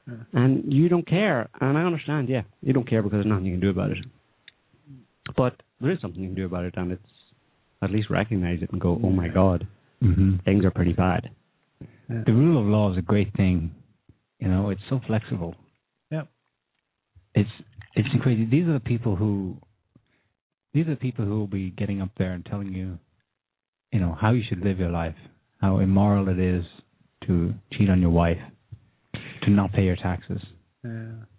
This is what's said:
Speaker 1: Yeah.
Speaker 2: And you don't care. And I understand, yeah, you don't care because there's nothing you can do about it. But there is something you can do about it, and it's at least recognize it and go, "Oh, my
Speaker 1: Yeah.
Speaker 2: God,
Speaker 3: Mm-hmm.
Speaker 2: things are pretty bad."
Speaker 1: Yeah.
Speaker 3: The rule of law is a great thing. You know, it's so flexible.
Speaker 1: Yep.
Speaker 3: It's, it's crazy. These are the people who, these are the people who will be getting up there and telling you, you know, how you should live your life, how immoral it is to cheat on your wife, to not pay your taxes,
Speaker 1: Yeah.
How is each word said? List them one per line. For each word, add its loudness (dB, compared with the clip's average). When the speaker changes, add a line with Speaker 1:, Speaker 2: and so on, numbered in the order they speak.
Speaker 1:
Yeah. -12
Speaker 2:
And 2
you 6
don't 0
care. 0
And 0
I 0
understand, -2
yeah, -2
you 0
don't 0
care 2
because 0
there's 0
nothing 0
you -2
can -2
do 2
about -2
it. -8
But 0
there 0
is -6
something -10
you -8
can -10
do -4
about -6
it, -8
and -4
it's -10
at -2
least -2
recognize -2
it -8
and -4
go, 0
"Oh, 2
my 0
Speaker 1:
Yeah. -4
Speaker 2:
God, 2
Speaker 3:
Mm-hmm. 4
Speaker 2:
things 4
are 4
pretty 0
bad." 0
Speaker 1:
Yeah. -6
Speaker 3:
The 4
rule 6
of 2
law 4
is -2
a 0
great 2
thing. 2
You -2
know, 0
it's -6
so -2
flexible. -4
Speaker 1:
Yep. -8
Speaker 3:
It's, 2
it's 0
crazy. 2
These 2
are 2
the 0
people -2
who, -2
these 0
are -2
the -2
people -4
who -2
will -2
be -6
getting -4
up -4
there -2
and -10
telling -8
you, -8
you 2
know, -2
how 4
you 2
should -4
live 0
your 0
life, -4
how 2
immoral 4
it 0
is 0
to 2
cheat 2
on 4
your 4
wife, 2
to 4
not 4
pay 2
your 2
taxes, -6
Speaker 1:
Yeah. -12